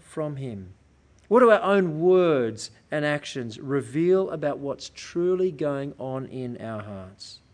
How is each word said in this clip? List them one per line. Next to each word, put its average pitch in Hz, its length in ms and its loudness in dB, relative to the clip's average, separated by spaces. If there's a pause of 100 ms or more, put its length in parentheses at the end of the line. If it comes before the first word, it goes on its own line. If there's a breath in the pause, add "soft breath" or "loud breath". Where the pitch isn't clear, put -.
from 151 360 -8
him? 107 340 -10 (580)
What 226 120 8
do 240 100 10
our 196 120 6
own 180 380 2
words 160 680 2 (200 soft breath)
and 151 140 -2
actions 139 540 -4
reveal 143 720 0
about 147 280 -4
what's 139 360 -8
truly 180 560 -2
going 143 480 -4
on 131 280 -6
in 123 340 -8
our 110 220 -8
hearts? 98 580 -16 (140)